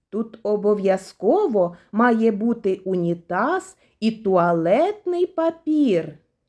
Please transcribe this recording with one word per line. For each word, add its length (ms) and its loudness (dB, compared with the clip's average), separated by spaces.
Тут 340 -8
обов'язково 1300 0
має 400 2
бути 540 -2
унітаз 920 -4
і 120 0
туалетний 1120 0
папір. 920 -2